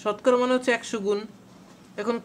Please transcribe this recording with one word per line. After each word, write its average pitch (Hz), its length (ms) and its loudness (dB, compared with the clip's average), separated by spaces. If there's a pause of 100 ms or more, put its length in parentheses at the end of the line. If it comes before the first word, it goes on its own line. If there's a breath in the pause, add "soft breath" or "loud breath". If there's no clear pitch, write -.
শতকরা 214 400 2
মানে 254 140 2
হচ্ছে 254 220 0
একশো - 280 -6
গুণ। 208 140 0 (800)
এখন 233 140 -2 (100)